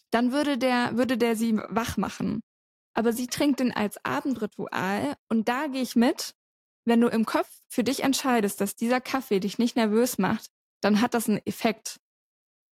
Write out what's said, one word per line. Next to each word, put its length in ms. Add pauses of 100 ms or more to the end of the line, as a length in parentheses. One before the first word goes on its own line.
(100)
dann 220
würde 260
der, 380
würde 200
der 200
sie 200
wach 400
machen. 440 (540)
Aber 180
sie 140
trinkt 340
den 120
als 320
Abendritual 1120 (120)
und 200
da 180
gehe 160
ich 140
mit, 380 (500)
wenn 160
du 80
im 160
Kopf 240 (200)
für 140
dich 220
entscheidest, 560
dass 160
dieser 240
Kaffee 400
dich 180
nicht 160
nervös 440
macht, 320 (320)
dann 180
hat 140
das 140
einen 180
Effekt. 520 (720)